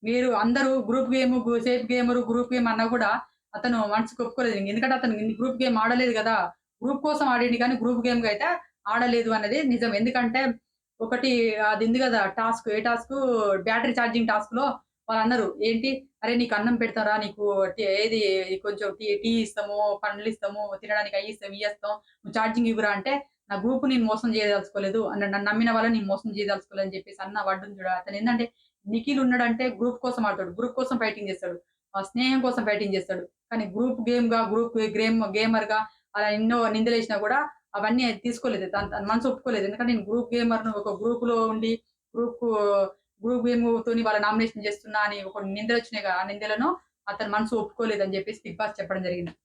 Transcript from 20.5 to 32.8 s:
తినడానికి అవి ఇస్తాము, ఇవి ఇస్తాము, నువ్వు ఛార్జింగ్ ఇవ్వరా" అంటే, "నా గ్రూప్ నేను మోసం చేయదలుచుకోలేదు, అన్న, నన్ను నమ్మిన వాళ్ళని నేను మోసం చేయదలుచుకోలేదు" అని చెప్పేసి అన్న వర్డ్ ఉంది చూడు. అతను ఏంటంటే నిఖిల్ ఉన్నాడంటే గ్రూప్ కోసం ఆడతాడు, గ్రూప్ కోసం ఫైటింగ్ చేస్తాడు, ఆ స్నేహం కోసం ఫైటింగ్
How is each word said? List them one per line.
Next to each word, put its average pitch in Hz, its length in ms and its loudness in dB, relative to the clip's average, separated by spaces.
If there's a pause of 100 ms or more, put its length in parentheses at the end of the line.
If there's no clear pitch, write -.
తినడానికి 208 400 -2
అవి 202 140 -2
ఇస్తాము, 202 240 -12
ఇవి 202 120 -6
ఇస్తాము, 208 300 -4 (200)
నువ్వు - 200 -10
ఛార్జింగ్ 226 340 2
ఇవ్వరా" 214 220 0
అంటే, 202 220 -2 (320)
"నా 202 120 -8
గ్రూప్ 254 280 0
నేను 254 200 2
మోసం 220 280 0
చేయదలుచుకోలేదు, 202 720 0
అన్న, 202 200 -2
నన్ను 202 200 -2
నమ్మిన 226 260 2
వాళ్ళని 226 240 2
నేను 208 120 0
మోసం 196 240 -2
చేయదలుచుకోలేదు" 196 540 -4
అని 190 100 -8
చెప్పేసి - 260 -14
అన్న 202 220 -6
వర్డ్ 190 200 -2
ఉంది 202 140 -16
చూడు. 185 140 -4
అతను 185 260 -6
ఏంటంటే 226 280 0 (400)
నిఖిల్ 233 340 0
ఉన్నాడంటే 247 520 2
గ్రూప్ 240 300 -2
కోసం 247 240 -2
ఆడతాడు, 190 300 -4
గ్రూప్ 240 200 -4
కోసం 254 220 -2
ఫైటింగ్ 208 320 -2
చేస్తాడు, 180 280 -8 (360)
ఆ 196 100 -4
స్నేహం 262 380 2
కోసం 240 240 0
ఫైటింగ్ 208 300 0